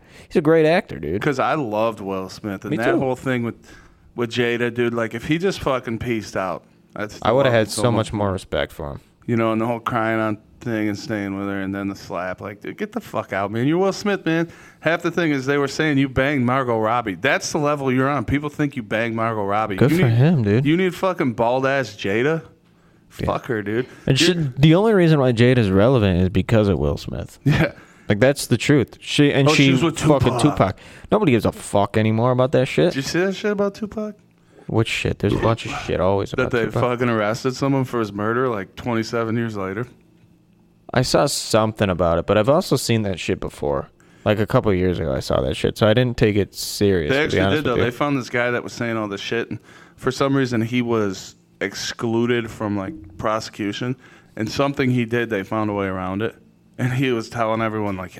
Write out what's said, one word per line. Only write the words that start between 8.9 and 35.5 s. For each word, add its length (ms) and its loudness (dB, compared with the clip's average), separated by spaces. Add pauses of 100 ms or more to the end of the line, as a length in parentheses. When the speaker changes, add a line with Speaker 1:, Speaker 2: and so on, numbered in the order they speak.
Speaker 1:
him. 80 -12 (260)
Speaker 2:
You 120 0
know, 160 0
and 80 0
the 40 0
whole 140 -2
crying 400 -2
on 180 -2 (220)
thing 300 -2
and 100 -4
staying 360 -6
with 120 -6
her, 140 -6
and 120 -6
then 140 -6
the 80 -6
slap. 440 -8
Like, 220 -12
dude, 160 -12
get 140 -8
the 100 -10
fuck 320 -8
out, 180 -2
man. 160 -2
You're 120 2
Will 140 2
Smith, 300 -4
man. 260 0 (320)
Half 200 0
the 80 -2
thing 220 0
is 160 -2
they 100 2
were 100 2
saying 300 0
you 120 2
banged 360 0
Margot 320 2
Robbie. 380 0
That's 360 0
the 60 -4
level 340 0
you're 180 2
on. 160 -2
People 240 -2
think 260 -4
you 80 -6
banged 320 -2
Margot 300 -2
Robbie. 320 0
Speaker 1:
Good 120 4
Speaker 2:
You 80 2
Speaker 1:
for 120 4
Speaker 2:
need, 60 2
Speaker 1:
him, 280 4
dude. 240 4
Speaker 2:
you 100 4
need 160 2
fucking 400 0
bald 320 0
ass 300 0
Jada. 480 0 (760)
Speaker 1:
Yeah. 60 -4
Speaker 2:
Fuck 220 -4
her, 140 -2
dude. 260 -4 (200)
Speaker 1:
And 140 2
Speaker 2:
You're 120 4
Speaker 1:
she, 240 -2
the 180 8
only 180 4
reason 260 6
why 140 4
Jada's 360 4
relevant 520 4
is 80 2
because 400 2
of 100 2
Will 180 0
Smith. 440 -12
Speaker 2:
<laughs> 40 -12
Yeah. 280 2 (340)
Speaker 1:
Like, 120 0
that's 280 4
the 100 2
truth. 440 2
She, 320 2
and 160 4
Speaker 2:
Oh, 40 4
Speaker 1:
she 120 6
Speaker 2:
she 60 6
was 120 2
with 160 0
Speaker 1:
fucking 200 4 (180)
Speaker 2:
Tupac. 40 0
Speaker 1:
Tupac. 360 2 (340)
Nobody 220 4
gives 120 2
a 60 4
fuck 460 -2
anymore 340 2
about 220 2
that 140 2
shit. 260 2
Speaker 2:
Did 40 -8
you 60 -4
see 160 -4
that 160 -2
shit 160 -4
about 220 -2
Tupac? 420 -10 (520)
Speaker 1:
Which 220 0
shit? 300 -4
There's 140 2
a 60 0
bunch 260 0